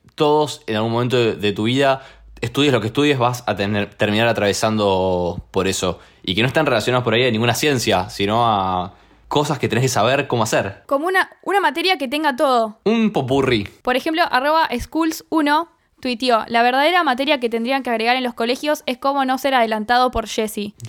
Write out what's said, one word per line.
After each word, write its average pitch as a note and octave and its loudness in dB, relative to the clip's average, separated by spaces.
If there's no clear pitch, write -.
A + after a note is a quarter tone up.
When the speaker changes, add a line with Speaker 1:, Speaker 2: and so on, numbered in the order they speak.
Speaker 1:
todos D3+ 0
en A2 -4
algún A2 0
momento B2 0
de, A2+ 2
de G2+ -2
tu G#2+ -4
vida, C3+ 2
estudies C#3 0
lo B2 2
que A2 -4
estudies, C#3+ 2
vas A#2+ 0
a G#2 -2
tener, G2+ -2
terminar G#2+ 2
atravesando G2 0
por F#2 -2
eso. F#2 -4
Y F#2+ -4
que G#2+ 0
no C3 2
están D3 0
relacionadas B2 0
por A2+ 0
ahí B2 2
a B2+ 2
ninguna A2+ 0
ciencia, A2 0
sino G#2+ 0
a F#2+ -2
cosas D3 -2
que - -2
tenés A#2 0
que C3 0
saber B2+ 0
cómo A#2 -2
hacer. A2 -2
Speaker 2:
Como C#4+ -2
una, F#4 0
una F#4+ 0
materia E4+ 0
que C4+ -6
tenga D4 -2
todo. A#3+ 0
Speaker 1:
Un A3 2
popurrí. C3 0
Speaker 2:
Por B3+ -2
ejemplo, D#4+ -2
arroba D4 2
schools D#4+ -4
uno D#4 2
tuiteó, A#3+ 0
"La A#3 2
verdadera C#4+ 4
materia C4+ 0
que A#3+ -2
tendrían A#3+ -2
que B3 -6
agregar A#3 0
en B3+ -2
los A#3+ -4
colegios B3 -2
es B3 -4
cómo C#4 0
no C4 0
ser C4+ 0
adelantado A#3 2
por A3+ -6
Jessy". G#3 -6